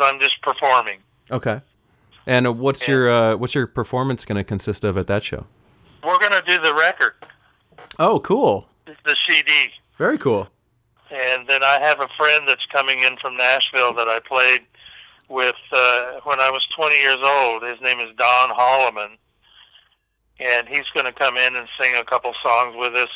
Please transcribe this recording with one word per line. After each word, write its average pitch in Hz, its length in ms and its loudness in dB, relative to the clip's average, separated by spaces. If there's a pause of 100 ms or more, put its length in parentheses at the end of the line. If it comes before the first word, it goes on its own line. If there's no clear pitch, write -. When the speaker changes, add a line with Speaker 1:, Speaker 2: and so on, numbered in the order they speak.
Speaker 1:
I'm 135 200 0
just 135 220 -2
performing. 123 560 0 (320)
Speaker 2:
Okay. 123 300 -4 (680)
And, 127 200 2
uh, 123 60 0
what's 131 340 -2
Speaker 1:
Yeah. 139 80 2
Speaker 2:
your, 123 160 4
uh, 113 260 4
what's 120 180 -4
your 131 120 0
performance 127 580 -4
gonna 101 200 -4
consist 104 400 -6
of 95 140 0
at 90 80 -4
that 101 180 -2
show? - 220 -10 (580)
Speaker 1:
We're 180 140 2
gonna 202 280 2
do 180 140 2
the 156 140 2
record. 160 400 0 (840)
Speaker 2:
Oh, 185 220 2
cool. 185 480 0 (180)
Speaker 1:
The 151 300 -2 (100)
C 160 160 4
D. 151 100 2 (460)
Speaker 2:
Very 120 200 0
cool. 107 300 0 (600)
Speaker 1:
And 127 380 -4
then 135 160 2
I 139 160 4
have 147 200 2
a 139 160 -4
friend 151 300 2
that's 131 260 0
coming 135 280 0
in 127 160 0
from 127 200 -8
Nashville 127 580 0
that 117 140 -2
I 113 120 -2
played 127 420 2 (640)
with, 127 280 -2 (160)
uh, 127 520 0
when 139 160 -2
I 131 100 2
was 135 160 -2 (100)
twenty 151 240 2
years 135 220 2
old. 131 400 2
His 120 180 -10
name 127 200 -2
is 113 160 -8
Don 123 340 2
Holloman. 117 640 0 (1200)
And 120 300 -2
he's 143 260 -4
gonna 131 180 -4
come 127 240 -2
in 127 200 0
and 120 120 -10 (120)
sing 127 160 0
a 117 80 -2
couple 123 280 -4 (100)
songs 120 340 0
with 120 180 -6
us. 123 220 -2